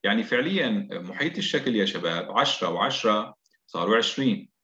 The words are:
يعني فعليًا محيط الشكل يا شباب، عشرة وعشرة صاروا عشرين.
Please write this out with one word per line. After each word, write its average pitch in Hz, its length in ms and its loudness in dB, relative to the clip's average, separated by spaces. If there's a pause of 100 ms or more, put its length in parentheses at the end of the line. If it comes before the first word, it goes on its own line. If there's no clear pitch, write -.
يعني 107 200 0
فعليًا 123 680 0
محيط 92 460 -6
الشكل 131 380 0
يا 98 100 4
شباب، 85 520 -2
عشرة - 320 2
وعشرة 107 680 0 (300)
صاروا 92 320 0
عشرين. 113 540 0 (120)